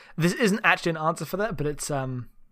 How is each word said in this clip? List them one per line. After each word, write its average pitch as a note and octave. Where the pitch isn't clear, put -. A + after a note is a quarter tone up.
this F3
isn't A3
actually F3
an D#3+
answer D#3+
for F#3+
that, G#3
but D3
it's, D3+
um, C3